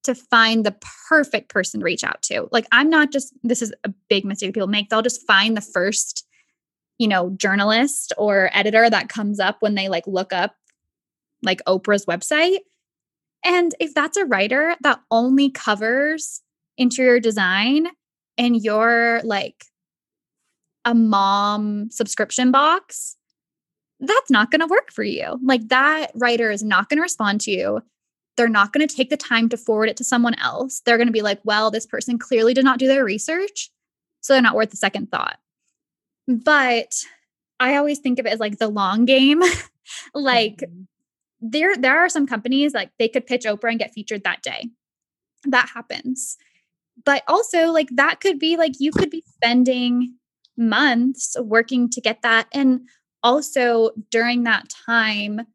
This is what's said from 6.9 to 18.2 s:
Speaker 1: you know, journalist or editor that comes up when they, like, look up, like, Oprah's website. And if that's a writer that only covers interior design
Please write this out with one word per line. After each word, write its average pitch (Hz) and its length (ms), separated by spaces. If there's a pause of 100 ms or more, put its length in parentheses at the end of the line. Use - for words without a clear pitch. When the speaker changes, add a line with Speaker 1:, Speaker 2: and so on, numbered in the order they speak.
Speaker 1:
you 226 80
know, 185 220
journalist 202 880
or 196 340
editor 214 380
that 208 180
comes 208 320
up 196 200
when 208 140
they, 190 140
like, 170 180
look 190 280
up, 180 200 (880)
like, 185 240
Oprah's 202 380
website. 302 540 (840)
And 349 380
if 311 140
that's 302 240
a 381 80
writer 254 560
that 262 180 (100)
only 262 380
covers 262 960 (340)
interior 247 420
design 220 680 (500)